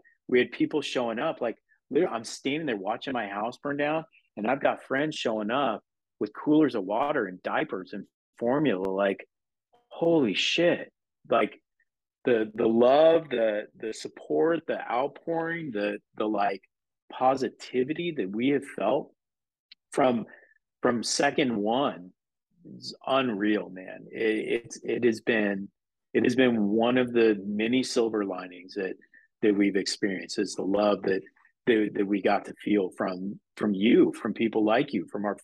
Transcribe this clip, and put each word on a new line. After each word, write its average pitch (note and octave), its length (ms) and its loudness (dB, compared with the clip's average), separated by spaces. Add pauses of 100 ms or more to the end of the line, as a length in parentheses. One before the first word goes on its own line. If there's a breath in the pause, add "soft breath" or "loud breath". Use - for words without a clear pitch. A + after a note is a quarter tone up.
(300 soft breath)
we B2 100 4
had B2 120 2
people D#3 320 -2
showing A#2 360 -4
up. D3+ 220 -4
Like, A2+ 160 -4 (340)
literally, C#3+ 240 2
I'm A#2 100 -6
standing D3 420 -6
there A#2+ 100 -2
watching G#2+ 360 -6
my A2+ 160 -4
house G#2 300 -6
burn C#3+ 180 -6
down, D3+ 280 -2 (320 soft breath)
and G#2+ 120 -4
I've C#3 120 0
got C3+ 220 0
friends D3 320 -2
showing A2 380 -2
up B2 300 -2 (360)
with G#2+ 160 -4
coolers D3+ 400 4
of G#2+ 100 -2
water B2 420 0
and F#2 160 -10
diapers A2 500 -4
and G2+ 120 -10 (340)
formula. A#2+ 520 0
Like, G2 380 0 (600)
holy D#3 460 2
shit. - 580 0 (380)
Like, A2 300 0 (640)
the, A2 280 2
the A#2 140 0
love, C#3+ 640 6
the, A2 380 -2 (100)
the A2 140 -8
support, D#3 720 -2
the G#2 140 -4 (100)
outpouring, E3 800 -4
the, G#2 280 -4 (180)
the, A2 100 -2
like, G2+ 360 -2 (500)
positivity C3+ 1040 -2
that G2 120 -4
we A2 200 -2
have C#3+ 160 2
felt - 480 -4 (800)
from, B2 340 2 (560 loud breath)
from A#2+ 220 2
second C#3 520 0
one G#2 540 -2 (680)
is B2 200 -14 (100)
unreal, G#2+ 640 0
man. F#2 400 -14
It, A2 540 -2
it's, - 180 -16
it A#2 220 -2
has A2+ 160 2
been, G2+ 480 0 (440)
it A#2 120 2
has A#2+ 100 2
been A#2 320 4
one A2+ 320 2
of B2 140 0
the A2+ 340 4
many A2+ 380 0
silver A2+ 400 0
linings F2+ 500 -10
that, F#2+ 200 -4 (480 soft breath)
that G#2+ 140 6
we've G2+ 200 4
experienced, F#2 640 -4
is G2 160 -6
the - 60 -4
love G2+ 400 2
that, F#2+ 200 -2 (440 soft breath)
that, A2 280 2
that G#2 120 0
we G2 140 2
got G2+ 260 2
to - 80 -14
feel G2+ 420 0
from, F#2 420 -6 (180)
from G#2+ 160 0
you, A2 480 6
from G#2+ 140 -4
people A2 300 0
like A#2 280 2
you, F#2 140 -2
from G#2 180 -6
our G2+ 200 -2